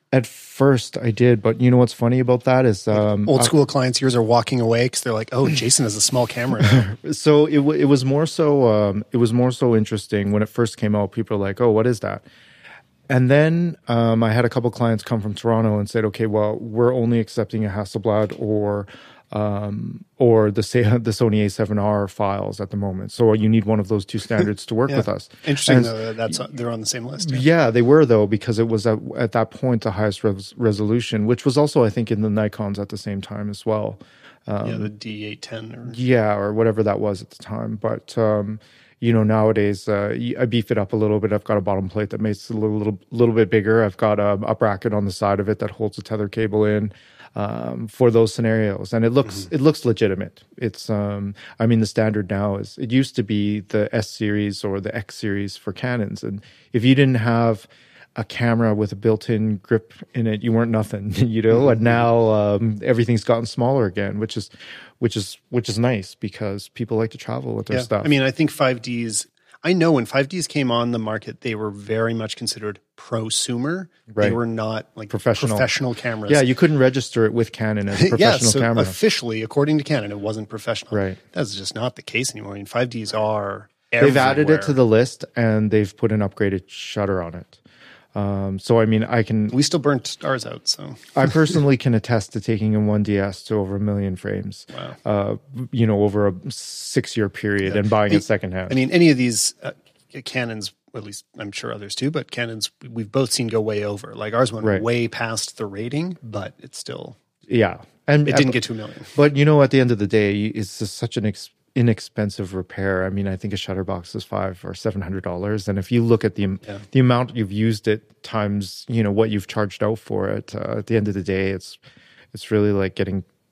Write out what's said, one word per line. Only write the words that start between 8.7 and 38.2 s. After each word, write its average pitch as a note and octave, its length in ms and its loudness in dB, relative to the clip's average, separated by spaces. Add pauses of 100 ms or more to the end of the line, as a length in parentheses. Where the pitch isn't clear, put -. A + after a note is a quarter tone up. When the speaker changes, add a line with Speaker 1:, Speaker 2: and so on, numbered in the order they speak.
Speaker 1:
it B2+ 60 -2
was A#2 160 2
more B2 180 2
so A#2+ 240 2
interesting G#2 560 0
when G#2 100 2
it G#2+ 80 -2
first - 280 -2
came G#2+ 180 0
out. G2+ 180 0
People A2 240 -4
were G2+ 80 -2
like, G2 160 -4
"Oh, A#2+ 100 6
what A2 160 4
is A#2+ 140 0
that?" G2 220 -6 (840)
And B2+ 220 4
then, D#3+ 460 4 (100)
um, A#2 340 2
I A2 120 2
had A#2+ 100 4
a A#2+ 60 2
couple A#2+ 200 0
clients A2+ 340 0
come A2+ 180 -2
from G#2 120 -6
Toronto A2+ 460 0
and G2+ 100 -4
said, A2+ 160 0
"Okay, A2 200 -2
well, G#2+ 320 0
we're A#2 360 0
only A#2 260 2
accepting A2 460 -4
a G2+ 40 -4
Hasselblad G#2 680 -2
or, G#2 480 -2 (460)
um, G#2 720 -6 (140)
or A2 340 6
the G2+ 120 -2
Sa-, A#2+ 340 2
<laughs> A#2 40 -2
the A2+ 100 -2
Sony G#2+ 340 2
A G2+ 40 0
seven G#2+ 300 -2
R G2+ 300 0
files G2+ 500 -4
at G2 100 -8
the - 80 -10
moment. G2 360 -6
So A2+ 180 4
you A2 160 4
need A2 160 6
one G#2+ 160 2
of F#2+ 80 -4
those G#2 160 0
two - 160 -8
standards G#2 480 0
to A2+ 80 -6
work B2+ 140 2
Speaker 2:
<laughs> - 20 -4
Yeah. C#3 60 0
Speaker 1:
with A2 100 0
us." F#2+ 220 -6 (160)
Speaker 2:
Interesting, C3+ 320 4
Speaker 1:
And A#2+ 80 6
Speaker 2:
though, A2+ 120 -4 (100)
that A2+ 100 -8
that's, A2+ 240 -4
uh, - 100 -10
they're A#2+ 180 -6
on A2+ 120 -6
the G#2+ 40 -10
same A#2+ 200 -6
list. D3 260 -6
Yeah. B2+ 80 -2
Speaker 1:
Yeah, D3 320 4
they A#2+ 100 4
were, C#3+ 240 8
though, G#2+ 220 6
because G#2+ 320 -2
it A#2 80 2
was A2+ 180 -2
at, A2 140 2 (160)
at A#2 160 -2
that A2+ 200 -2
point B2 320 -2
the A2 80 -2
highest G#2 340 -2
res-, G2 320 -4
resolution, G#2+ 680 0
which A#2+ 180 0
was C3+ 120 2
also, D3 280 4
I G#2+ 40 2
think, A#2 220 -4
in G#2+ 120 0
the A2 60 0
Nikons G#2 480 -2
at G2+ 120 -8
the G#2 80 -10
same G2 240 -8
time G#2 280 -10
as G2+ 160 -12
well. G#2+ 320 -2 (500)
Um, G#2 200 -4
Speaker 2:
Yeah, A2+ 100 -6
the G#2+ 120 -6
D G#2+ 360 -12
eight G#2+ 160 -12
ten A2+ 320 -14
or A#2 200 -14
Speaker 1:
Yeah, A#2 440 2
or G2+ 160 -2
whatever A2 300 2
that G#2 160 0
was G#2 220 -2
at - 100 -18
the - 120 -20
time. A2 340 -8
But, A2+ 400 -6
um, G#2+ 420 0 (400)